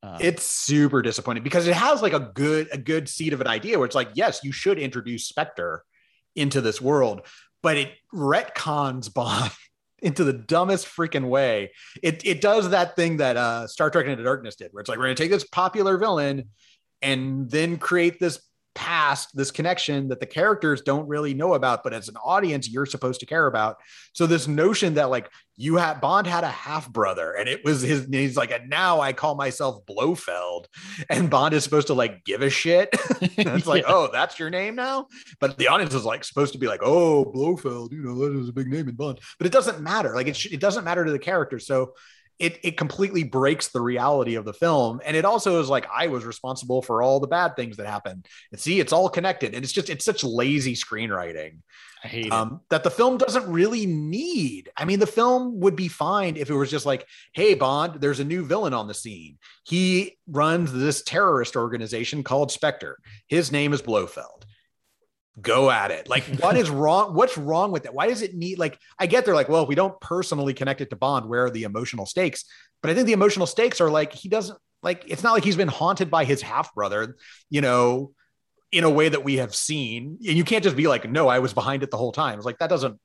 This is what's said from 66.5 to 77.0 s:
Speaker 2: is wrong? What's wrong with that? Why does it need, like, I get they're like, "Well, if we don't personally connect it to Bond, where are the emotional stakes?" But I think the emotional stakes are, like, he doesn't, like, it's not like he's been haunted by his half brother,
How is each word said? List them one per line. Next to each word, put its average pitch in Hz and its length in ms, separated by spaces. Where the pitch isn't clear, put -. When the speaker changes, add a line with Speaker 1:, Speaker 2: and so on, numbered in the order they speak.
Speaker 2:
is 202 120
wrong? 160 460
What's 247 220
wrong 160 340
with 170 120
that? 120 100
Why 151 140
does 226 140
it 185 140
need, 175 240
like, 160 180
I 190 80
get 240 200
they're 202 100
like, 139 140
"Well, 160 140
if 139 60
we 143 60
don't 185 260
personally 151 520
connect 135 280
it 131 80
to 120 60
Bond, 131 320
where 120 180
are 123 60
the 113 120
emotional 107 420
stakes?" 175 400
But 156 100
I - 20
think 226 140
the 226 60
emotional 202 320
stakes 233 360
are, 165 80
like, 151 240
he - 160
doesn't, 202 280
like, 180 260
it's 165 160
not 226 100
like 208 100
he's 185 140
been 185 100
haunted 170 420
by 160 140
his 135 180
half 143 320
brother, 107 440